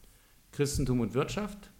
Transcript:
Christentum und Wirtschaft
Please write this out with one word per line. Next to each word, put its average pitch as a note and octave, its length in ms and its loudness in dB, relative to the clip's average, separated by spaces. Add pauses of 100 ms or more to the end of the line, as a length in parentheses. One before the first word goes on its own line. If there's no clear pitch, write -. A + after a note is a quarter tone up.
(540)
Christentum C3 480 2
und G#2 120 0
Wirtschaft F3 560 -2 (100)